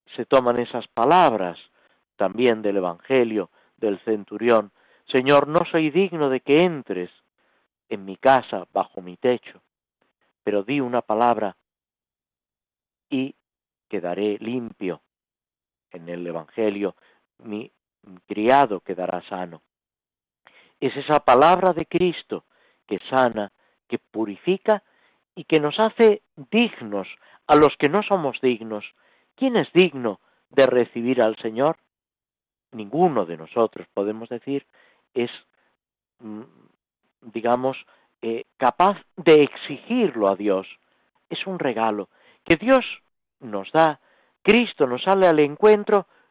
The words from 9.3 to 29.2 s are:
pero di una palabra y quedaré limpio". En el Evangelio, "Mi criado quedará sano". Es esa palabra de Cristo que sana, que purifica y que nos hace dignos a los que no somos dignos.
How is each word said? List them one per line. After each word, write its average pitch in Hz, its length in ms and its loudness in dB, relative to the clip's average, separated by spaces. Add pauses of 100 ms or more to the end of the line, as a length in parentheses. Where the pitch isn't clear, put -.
pero 104 200 -2
di 139 160 -4
una 123 220 -2
palabra 107 540 -2 (1500)
y 135 260 -6 (540)
quedaré 98 500 -4
limpio". 110 640 -8 (920)
En 85 180 -18
el 87 160 -10
Evangelio, 98 720 -6 (420)
"Mi 110 340 -14 (560)
criado 107 520 2
quedará 90 500 -8
sano". 90 320 -12 (1200)
Es 135 180 -6
esa 143 240 0
palabra 175 500 6
de - 140 -6
Cristo 170 580 -4 (420)
que 98 140 -8 (100)
sana, 117 440 0 (340)
que 120 120 -8
purifica 180 840 -4 (500)
y 170 120 -16
que 156 160 2
nos 147 180 -4
hace 220 440 2 (280)
dignos 117 560 -2 (400)
a 151 80 6
los 147 220 6
que 147 100 0
no 196 160 0
somos 160 380 -2
dignos. 110 420 -2 (520)